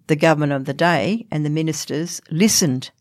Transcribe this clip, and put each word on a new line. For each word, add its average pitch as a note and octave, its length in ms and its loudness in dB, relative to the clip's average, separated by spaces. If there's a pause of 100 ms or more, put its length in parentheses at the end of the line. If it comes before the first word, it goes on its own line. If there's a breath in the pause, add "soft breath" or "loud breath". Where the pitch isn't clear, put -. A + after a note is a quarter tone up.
the D3+ 100 0
government D3+ 360 2
of C3+ 120 -4
the C#3 100 -6
day E3+ 560 0
and D3+ 140 -2
the D3 60 0
ministers D#3 680 -4 (100)
listened, D#3 600 2 (100)